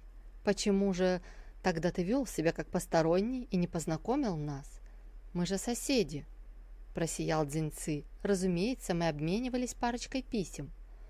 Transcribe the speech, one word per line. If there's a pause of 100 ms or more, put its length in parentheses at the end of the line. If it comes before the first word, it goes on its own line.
(440)
Почему
же (420)
тогда
ты
вел
себя
как
посторонний
и
не
познакомил
нас? (540)
Мы
же
соседи", (680)
просиял
Цзиньци. (180)
"Разумеется,
мы
обменивались
парочкой
писем". (380)